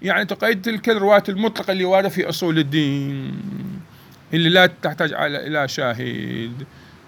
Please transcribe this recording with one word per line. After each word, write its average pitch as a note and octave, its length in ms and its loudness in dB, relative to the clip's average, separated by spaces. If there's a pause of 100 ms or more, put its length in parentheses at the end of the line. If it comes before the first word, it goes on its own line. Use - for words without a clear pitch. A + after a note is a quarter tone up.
يعني G3 240 0
تقيد G#3 360 -2
تلك A3 280 -2
الروايات G3+ 400 4
المطلقة G3+ 420 -2
اللي F#3+ 140 0
واردة F#3+ 240 4
في - 200 -2
أصول E3 300 0
الدين، C#3 840 -2 (920)
اللي E3 160 2
لا F3+ 160 8
تحتاج E3 480 -2
على، D3 340 -4
إلى D3 200 0
شاهد. B2 960 -4 (440)